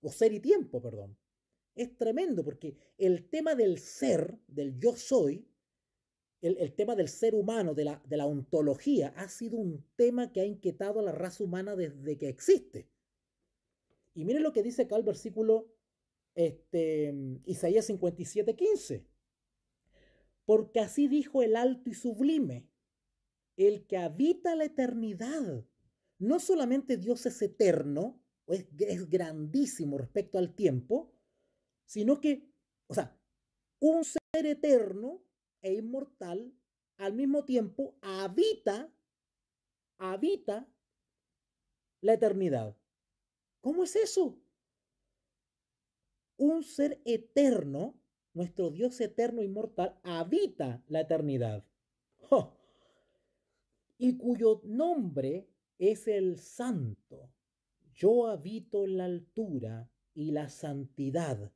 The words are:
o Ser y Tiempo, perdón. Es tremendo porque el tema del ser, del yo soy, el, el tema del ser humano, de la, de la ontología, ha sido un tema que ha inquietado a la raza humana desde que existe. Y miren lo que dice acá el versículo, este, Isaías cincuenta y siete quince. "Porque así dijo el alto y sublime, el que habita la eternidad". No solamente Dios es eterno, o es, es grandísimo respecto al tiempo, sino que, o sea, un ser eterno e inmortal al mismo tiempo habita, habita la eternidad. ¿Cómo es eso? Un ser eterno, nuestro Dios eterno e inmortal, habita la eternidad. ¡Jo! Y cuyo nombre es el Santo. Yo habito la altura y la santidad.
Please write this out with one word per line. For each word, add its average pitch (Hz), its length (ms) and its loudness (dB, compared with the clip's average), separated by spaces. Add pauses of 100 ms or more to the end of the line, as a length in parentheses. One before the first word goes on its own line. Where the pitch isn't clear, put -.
o 147 100 -6
Ser 226 220 4
y 202 80 -4
Tiempo, 262 420 2
perdón. 104 340 -12 (580)
Es 240 220 -8
tremendo 240 460 -2
porque 143 340 -8 (200)
el 180 320 2
tema 311 260 0
del 196 240 4
ser, - 600 0 (100)
del 135 320 -6
yo 240 160 2
soy, 170 500 0 (960)
el, 175 180 0
el 151 160 -2
tema 214 220 -2
del 185 120 2
ser 226 260 0
humano, 202 400 0
de 151 100 0
la, 147 240 -4
de 147 80 -4
la 143 100 0
ontología, 147 880 2
ha 190 120 -10
sido 226 300 -8
un 165 260 -6 (100)
tema 240 380 2
que 190 80 -2
ha 185 40 2
inquietado 202 560 -4
a - 20 0
la 190 100 -2
raza 175 320 -6
humana 190 320 -4
desde 147 420 -6
que 143 100 -4
existe. - 600 0 (1300)
Y 156 60 -8
miren 269 180 0
lo 302 100 2
que 214 120 2
dice 240 180 0
acá 208 140 0
el 226 80 2
versículo, 220 680 0 (600)
este, 160 800 0 (300)
Isaías 185 420 2
cincuenta 180 340 -2
y 180 40 -6
siete 208 320 -2
quince. 359 500 0 (1400)
"Porque 214 360 4
así 285 260 2
dijo 269 380 2
el 220 100 4
alto 247 340 0
y 214 60 -8
sublime, 240 720 0 (880)
el 202 300 4
que 190 100 -4
habita 277 600 0
la 311 80 2
eternidad". 233 1000 -4 (540)
No 254 220 2
solamente 269 560 2
Dios 233 300 0
es - 160 -4
eterno, 175 760 2 (260)
o 160 80 0
es, 185 120 -6 (140)
es 180 280 -2
grandísimo 160 880 -2
respecto 196 380 -4
al 180 160 0
tiempo, 180 640 0 (720)
sino 240 340 0
que, 285 320 0 (360)
o - 60 -8
sea, - 220 -2 (600)
un 320 240 4
ser - 440 -4
eterno 262 760 2 (400)
e 190 120 -2
inmortal 233 800 -8 (440)
al 196 160 -4
mismo 277 320 0
tiempo 254 580 -2
habita, 208 880 0 (1040)
habita 202 720 -2 (1300)
la 214 140 6
eternidad. 185 600 0 (840)
¿Cómo 330 240 0
es 359 120 -4
eso? 392 420 0 (2000)
Un 311 260 2
ser 285 420 -4
eterno, 226 960 2 (320)
nuestro 175 380 -4
Dios 247 300 -4
eterno 233 400 -2
e 202 60 -2
inmortal, 196 580 -4
habita 170 840 -2
la 156 140 -2
eternidad. 139 640 -2 (540)
¡Jo! - 380 2 (1400)
Y 247 180 2
cuyo 226 480 2
nombre 202 840 -2 (300)
es 214 280 0
el 190 320 0
Santo. 135 960 -8 (600)
Yo 233 340 4
habito 202 580 -6
la 185 200 -4
altura 147 840 -8 (240)
y 151 160 -6
la 147 180 -4
santidad. 139 1080 -6